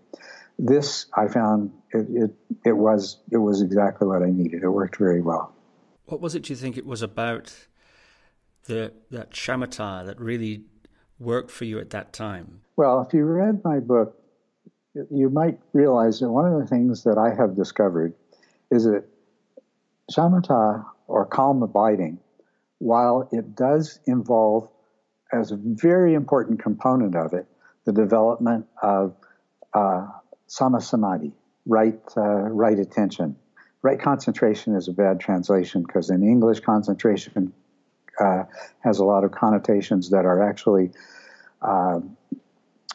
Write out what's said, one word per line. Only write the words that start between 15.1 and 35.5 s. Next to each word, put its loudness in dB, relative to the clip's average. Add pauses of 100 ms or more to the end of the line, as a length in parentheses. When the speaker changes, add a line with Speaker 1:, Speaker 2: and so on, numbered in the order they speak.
Speaker 1:
might -2 (140)
realize 4
that -2
one 2
of 0
the -4
things 0
that 4
I 2
have 0
discovered 0 (560)
is 2
that 0 (1040)
shamatha, 2 (220)
or 0
calm 2
abiding, 0 (600)
while 0
it -6
does 0
involve, 2 (640)
as -2
a -6
very 2
important 0
component 0
of -2
it, -6 (400)
the 0
development 2 (160)
of, 0 (580)
uh, 0 (400)
sama 0
samadhi, -2 (360)
right, 2 (160)
uh, 0
right 0
attention. -4 (480)
Right 2
concentration 0
is -4
a -8
bad 2
translation 0